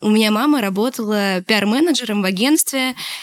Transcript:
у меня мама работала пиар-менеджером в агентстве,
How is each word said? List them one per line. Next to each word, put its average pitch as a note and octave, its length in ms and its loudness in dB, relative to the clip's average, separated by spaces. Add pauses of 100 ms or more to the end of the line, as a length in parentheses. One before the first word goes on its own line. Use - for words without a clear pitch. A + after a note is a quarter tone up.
у G#3 100 0
меня G#3+ 220 4
мама C4+ 280 2
работала G3+ 800 -2
пиар-менеджером A3 800 0
в G3 40 -2
агентстве, B3+ 720 0 (260)